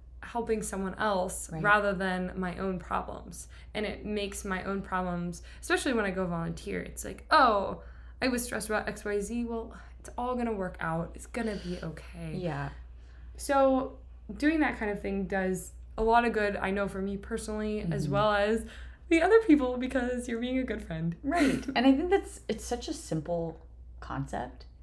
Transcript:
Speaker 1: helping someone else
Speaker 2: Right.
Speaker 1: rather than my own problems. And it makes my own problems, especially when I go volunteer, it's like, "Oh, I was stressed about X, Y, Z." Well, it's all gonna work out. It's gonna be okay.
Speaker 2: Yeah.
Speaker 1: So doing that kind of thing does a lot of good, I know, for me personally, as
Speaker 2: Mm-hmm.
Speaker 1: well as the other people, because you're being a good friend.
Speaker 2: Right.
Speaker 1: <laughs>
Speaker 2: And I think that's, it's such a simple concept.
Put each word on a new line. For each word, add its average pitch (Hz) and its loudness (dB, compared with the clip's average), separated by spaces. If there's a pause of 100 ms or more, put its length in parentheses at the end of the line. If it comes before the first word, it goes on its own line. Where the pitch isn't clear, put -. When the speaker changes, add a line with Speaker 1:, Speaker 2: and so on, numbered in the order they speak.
(220)
Speaker 1:
helping 226 0
someone 190 -4
else 190 0
Speaker 2:
Right. 160 -4
Speaker 1:
rather 208 6
than 185 0
my 180 -2
own 185 -2
problems. - -6 (280)
And 214 -2
it - -6
makes 202 -4
my 190 -2
own 196 -2
problems, 175 -2 (180)
especially 339 2
when 220 2
I 196 0
go 185 0
volunteer, 170 -2
it's - -8
like, - -10
"Oh, 233 6 (380)
I 226 2
was 240 2
stressed - -4
about 214 0
X, 208 -6
Y, 208 0
Z." 233 -2
Well, 233 -4 (280)
it's - -16
all 247 -2
gonna 240 0
work 185 -4
out. 165 0
It's - -14
gonna 220 -2
be 175 -4
okay. 165 -8
Speaker 2:
Yeah. 147 -2 (640)
Speaker 1:
So 269 4 (380)
doing 311 4
that 247 2
kind 208 0
of 202 -2
thing 196 -2
does 185 -2 (240)
a 220 0
lot 233 8
of 233 4
good, 208 2
I 190 0
know, 202 0
for 196 -6
me 196 -2
personally, 214 -4 (100)
as 196 0
Speaker 2:
Mm-hmm. 143 0
Speaker 1:
well 208 4
as 214 2 (420)
the 330 6
other 403 10
people, 262 6
because 247 0
you're 233 -2
being 254 0
a 254 2
good 214 -2
friend. 165 -2
Speaker 2:
Right. 294 2
Speaker 1:
<laughs> - 0
Speaker 2:
And 240 6
I 269 10
think 339 2
that's, - 2
it's 220 -4
such - -4
a - -4
simple 165 -4 (400)
concept. 131 -6 (180)